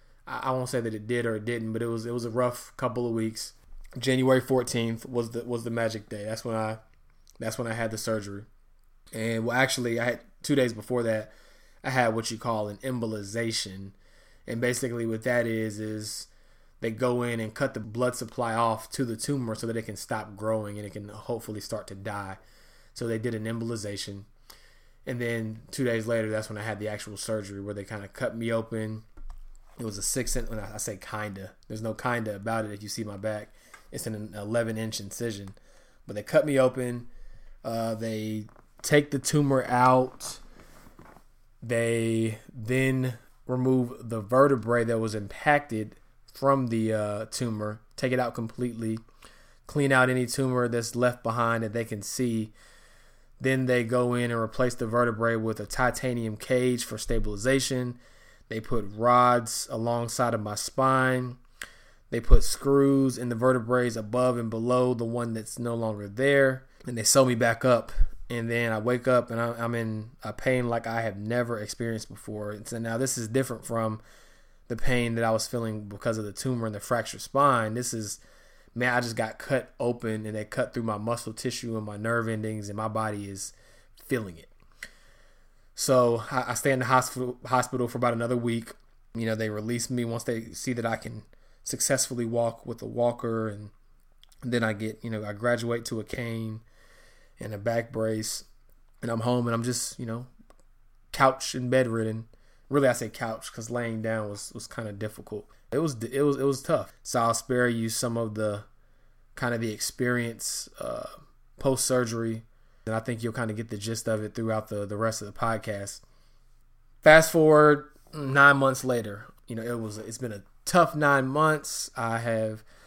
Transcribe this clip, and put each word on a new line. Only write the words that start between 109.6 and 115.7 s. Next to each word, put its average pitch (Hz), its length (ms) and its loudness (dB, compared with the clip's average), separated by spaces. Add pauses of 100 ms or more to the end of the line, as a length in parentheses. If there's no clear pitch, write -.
the 110 100 -2
experience, 120 960 -2 (100)
uh, 117 280 -6 (520)
post-surgery, 117 840 0 (420)
and 110 100 -2
I 113 40 0
think 113 220 -6
you'll 117 100 -2
kinda 113 220 -4
get 110 160 -8
the 110 80 -8
gist 110 300 -6
of 110 160 0
it 104 100 -8
throughout 110 360 -2
the, 104 160 -4
the 101 120 -6
rest 110 240 -2
of - 60 -10
the 101 120 -14
podcast. 107 600 -4 (1000)